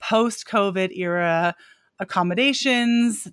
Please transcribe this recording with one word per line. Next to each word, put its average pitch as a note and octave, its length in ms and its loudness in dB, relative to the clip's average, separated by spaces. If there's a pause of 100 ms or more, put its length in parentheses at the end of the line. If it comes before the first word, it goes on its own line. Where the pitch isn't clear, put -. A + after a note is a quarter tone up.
post-covid G3+ 960 0
era F3 600 0 (420)
accommodations A#3 1300 0